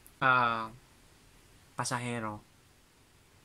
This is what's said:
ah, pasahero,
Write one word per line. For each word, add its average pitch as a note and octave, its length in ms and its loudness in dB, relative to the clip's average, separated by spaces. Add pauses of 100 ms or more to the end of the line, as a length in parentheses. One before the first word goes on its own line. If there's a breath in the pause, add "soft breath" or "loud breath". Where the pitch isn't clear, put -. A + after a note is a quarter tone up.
(180)
ah, A#2+ 480 2 (1120)
pasahero, A#2+ 640 -4 (1040)